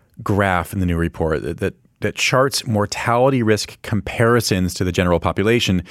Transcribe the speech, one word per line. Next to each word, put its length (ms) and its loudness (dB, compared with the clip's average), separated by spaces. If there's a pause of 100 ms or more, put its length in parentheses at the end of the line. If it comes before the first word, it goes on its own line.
(220)
graph 500 0
in 60 -4
the 80 0
new 100 0
report 460 -2
that, 160 -6
that, 160 -4 (260)
that 140 -4
charts 520 0
mortality 760 0
risk 400 0
comparisons 920 0
to 100 -2
the 80 -2
general 260 2
population. 720 0